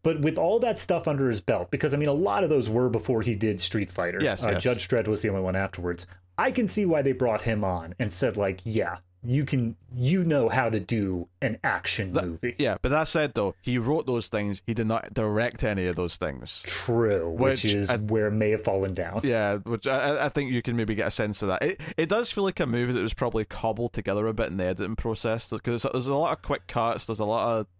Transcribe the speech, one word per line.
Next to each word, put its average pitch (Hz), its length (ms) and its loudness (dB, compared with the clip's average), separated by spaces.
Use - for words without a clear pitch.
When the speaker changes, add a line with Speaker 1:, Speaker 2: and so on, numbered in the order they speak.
Speaker 1:
But 160 180 0
with 160 180 2
all 180 220 4
that 233 180 0
stuff - 280 0
under 139 220 2
his 107 120 0
belt, 95 280 0
because, 139 240 0
I 143 40 0
mean, 147 120 2
a 139 40 2
lot 202 300 2
of - 60 2
those 120 220 2
were 123 180 4
before 113 320 2
he 107 140 2
did 101 260 0
Street 104 300 -2
Fighter. 90 280 -2
Speaker 2:
Yes, 117 240 0
Speaker 1:
Uh, 104 100 2
Speaker 2:
yes. 87 100 -2
Speaker 1:
Judge 123 240 0
Dredd 110 200 2
was 107 140 0
the 110 80 0
only 98 140 0
one 92 120 0
afterwards. 90 520 -4
I 247 100 2
can 240 180 0
see 202 200 2
why 151 160 4
they 135 80 4
brought 123 320 0
him 104 200 0
on 87 360 -2
and 104 120 0
said, 113 240 0
like, 98 280 0
"Yeah, 95 340 0
you 131 220 2
can, 123 300 0
you 143 300 2
know 143 260 4
how 120 220 2
to 110 80 2
do 95 480 -2
an 220 240 -2
action 98 500 -2
Speaker 2:
That 147 120 0
Speaker 1:
movie." 87 320 -4
Speaker 2:
yeah, 120 240 0
but 127 80 0
that 151 200 2
said, 151 260 0
though, 101 260 0
he 123 160 0
wrote 131 300 0
those 120 200 -2
things. 104 380 -2
He 117 80 -2
did 110 140 0
not 110 260 -2
direct 110 500 0
any 98 220 0
of 87 120 0
those 90 200 -2
things. 69 480 -6
Speaker 1:
True, 104 640 2
which 131 340 2
Speaker 2:
Which 104 120 2
Speaker 1:
is 101 160 0
Speaker 2:
I 117 60 2
Speaker 1:
where 107 280 2
it 104 60 2
may 107 180 2
have 107 140 2
fallen 98 320 0
down. 90 280 -4
Speaker 2:
Yeah, 107 340 2
which 113 280 -6
I, 135 140 2
I, 135 80 0
I 139 40 0
think 139 220 -2
you 120 120 0
can 127 120 -2
maybe 110 200 0
get 98 100 0
a 98 60 0
sense 107 320 -2
of 98 60 0
that. 90 120 0
It, 143 200 -2
it 160 140 0
does 226 220 0
feel 202 120 -2
like 190 160 -2
a 160 60 2
movie 123 280 0
that 107 100 0
was 113 100 -2
probably 113 320 -2
cobbled 113 480 -4
together 104 320 0
a 110 80 0
bit 107 140 -2
in 87 100 -6
the 92 60 0
editing 95 320 -2
process, 113 580 -2
'cause 120 280 -2
there's 127 160 -2
a 139 80 0
lot 151 200 0
of - 60 -20
quick - 240 -4
cuts, 117 400 0
there's 110 140 -6
a 107 60 0
lot 113 340 0
of 104 80 -4